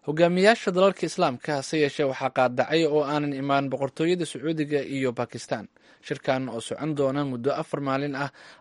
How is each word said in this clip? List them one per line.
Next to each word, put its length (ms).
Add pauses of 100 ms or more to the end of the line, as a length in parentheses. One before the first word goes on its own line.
hogaamiyaasha 640
dalalka 400
Islaamka, 480
hase 240
yeeshee 240
waxaa 240
qaadacay 560
oo 160
aanan 320
imaan 340
boqortooyada 580
Sacuudiga 600
iyo 260
Pakistan. 540 (400)
Shirkan 420
oo 120
socon 340
doona 300
muddo 260
afar 300
maalin 340
ah 160 (300)